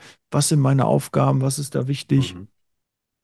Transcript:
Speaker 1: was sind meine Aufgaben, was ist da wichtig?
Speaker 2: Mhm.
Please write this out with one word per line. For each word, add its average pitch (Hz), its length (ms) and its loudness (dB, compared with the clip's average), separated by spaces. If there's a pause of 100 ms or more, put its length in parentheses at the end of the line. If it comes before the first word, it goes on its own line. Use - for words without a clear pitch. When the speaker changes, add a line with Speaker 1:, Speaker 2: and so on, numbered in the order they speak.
(300)
Speaker 1:
was 147 180 0
sind 156 120 2
meine 135 240 4
Aufgaben, 139 560 0
was 135 180 -2
ist 139 160 -8
da 127 140 -4
wichtig? 135 460 -2
Speaker 2:
Mhm. 90 140 -18 (760)